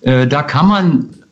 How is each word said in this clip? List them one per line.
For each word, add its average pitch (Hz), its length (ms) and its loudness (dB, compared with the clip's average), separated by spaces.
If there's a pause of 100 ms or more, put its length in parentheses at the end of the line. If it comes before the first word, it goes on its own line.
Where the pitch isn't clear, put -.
Äh, 127 260 0
da 143 160 -2
kann 147 240 0
man 180 420 0 (220)